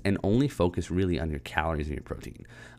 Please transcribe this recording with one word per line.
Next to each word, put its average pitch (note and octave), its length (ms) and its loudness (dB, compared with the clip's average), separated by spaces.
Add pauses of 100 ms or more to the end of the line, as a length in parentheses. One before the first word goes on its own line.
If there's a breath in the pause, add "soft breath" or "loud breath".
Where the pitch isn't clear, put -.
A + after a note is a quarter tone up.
and G2 180 2
only A#2+ 240 4
focus F2 440 2
really F2+ 280 2
on D#2+ 120 -2
your C#2+ 80 -2
calories D#2 480 0
and D2 80 -4
your - 80 -8
protein. - 420 -10 (340 loud breath)